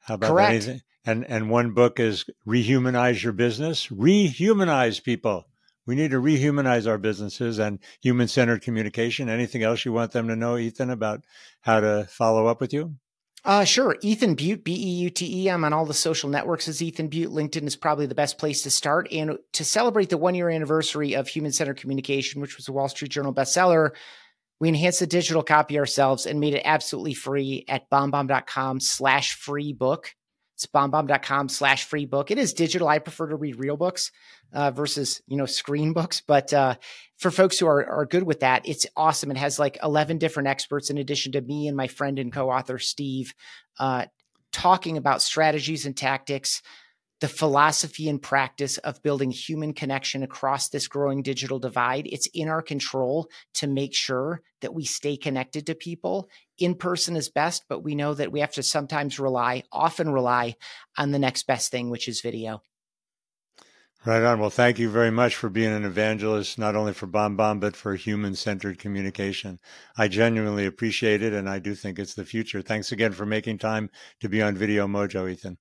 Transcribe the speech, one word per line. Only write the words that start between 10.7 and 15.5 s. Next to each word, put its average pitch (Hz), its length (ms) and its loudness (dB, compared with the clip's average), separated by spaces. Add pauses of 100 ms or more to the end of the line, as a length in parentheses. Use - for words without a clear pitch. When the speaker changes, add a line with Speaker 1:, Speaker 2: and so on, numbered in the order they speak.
Speaker 1:
about 110 340 -4 (360)
how 113 200 6
to 104 300 2
follow 113 360 4
up 117 140 2
with 127 140 -4
you? 151 200 -4 (520)
Speaker 2:
Uh, 196 180 6
sure. 247 380 4
Ethan 208 320 4
Beute, 160 300 -2
B 165 100 -2
E 185 160 -4 (120)
U 175 80 0
T 180 340 -4
E. 190 60 4